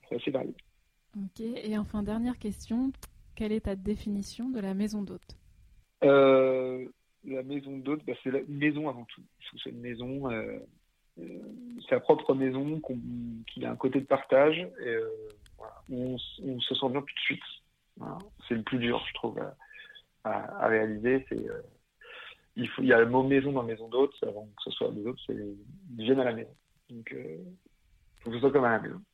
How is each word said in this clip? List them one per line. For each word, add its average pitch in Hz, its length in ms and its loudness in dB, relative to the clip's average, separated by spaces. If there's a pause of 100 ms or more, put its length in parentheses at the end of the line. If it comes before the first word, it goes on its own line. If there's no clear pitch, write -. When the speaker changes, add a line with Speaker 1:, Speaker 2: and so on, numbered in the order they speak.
Speaker 1:
c'est - 80 -6
assez - 160 -4
varié. - 240 -2 (600)
Speaker 2:
Ok, 196 240 -8
et 220 360 -4
enfin, 208 260 -2
dernière 226 360 -2
question. 233 540 -2 (420)
Quelle 214 160 -2
est 220 140 0
ta 202 100 -2
définition 202 720 -4
de 254 120 -4
la 190 120 -2
maison 208 280 0
d'hôte ? 185 360 -10 (680)
Speaker 1:
Euh, 131 800 8 (380)
la 131 180 -6
maison 139 340 -8
d'hôte, 139 300 -4
bah, 131 60 -4 (100)
c'est 131 80 -4
la, 135 80 2
une 143 180 -8
maison 151 300 0
avant 123 180 -6
tout. - 160 -20 (200)
Il - 60 -20
faut - 100 -18
que - 60 -14
c'est 131 80 -8
une 120 100 -12
maison, 123 500 -6
euh, 110 280 -4 (600)
euh, - 200 -12 (500)
sa 127 100 4
propre 151 340 4
maison, 135 460 0
qu'on, 131 180 -6 (560)
qu'il 127 100 -8
y - 20 -4
a 117 60 -4
un 117 40 -6
côté 135 240 0
de 131 60 -6
partage, 143 520 4 (220)
et, 123 80 -6
euh, 113 220 -2 (480)
voilà, 110 160 -16 (160)
où 127 120 -6 (120)
on - 20 -6
s-, - 300 -12
on 131 160 -4
se 127 140 -2
sent 135 140 0
bien 135 120 -2
tout - 120 -12
de - 120 -8
suite. - 180 -2 (540)
Voilà. - 200 -10 (300)
C'est 123 80 0
le 110 80 -4
plus 131 160 -2
dur, 120 260 0
je - 100 -10
trouve, 113 240 -6
à, 98 160 -8 (680)
à, 104 400 -4
à 113 60 6
réaliser. 110 580 2
C'est, 110 220 -6
euh, - 120 -8 (960)
il 120 140 -2
faut, - 140 -6
il 131 40 4
y 127 60 10
a 117 60 10
le 117 100 8
mot 131 140 6
maison 135 280 4
dans 135 120 0
maison 113 260 -6
d'hôte, 131 340 4
avant 107 220 -6
que - 180 -14
ce - 80 -8
soit 113 200 -2
des 104 140 -6
autres, 127 220 -6
c'est, 117 80 -4 (600)
ils 110 80 -6
viennent 135 160 4
à - 40 2
la 120 80 0
maison. 113 220 -10 (340)
Donc, 117 240 -14
euh, 135 240 -10 (840)
faut 117 100 -8
que 117 60 -6
ce - 40 -4
soit 135 100 6
comme 139 140 6
à 117 60 6
la 110 80 4
maison. 107 200 -8 (140)